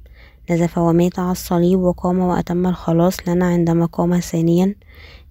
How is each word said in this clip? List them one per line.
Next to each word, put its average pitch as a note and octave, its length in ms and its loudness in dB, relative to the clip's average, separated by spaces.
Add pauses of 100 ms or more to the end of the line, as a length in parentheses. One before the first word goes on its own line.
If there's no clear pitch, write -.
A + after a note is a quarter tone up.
(500)
نزف E3+ 280 0
ومات E3+ 400 2
على F3+ 140 -2
الصليب، F3+ 480 0
وقام F3+ 380 0
وأتم F3+ 480 -2
الخلاص F3 640 0
لنا F3+ 180 0
عندما E3+ 400 2
قام F3 340 0
ثانيًا. E3+ 540 0 (560)